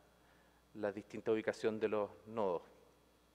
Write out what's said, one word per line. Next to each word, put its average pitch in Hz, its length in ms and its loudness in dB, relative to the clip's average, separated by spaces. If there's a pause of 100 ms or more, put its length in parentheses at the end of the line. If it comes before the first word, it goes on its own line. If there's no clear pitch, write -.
(760)
la 104 180 0
distinta 107 400 -2
ubicación 110 480 2
de 107 80 2
los 101 220 0 (160)
nodos, 101 340 0 (760)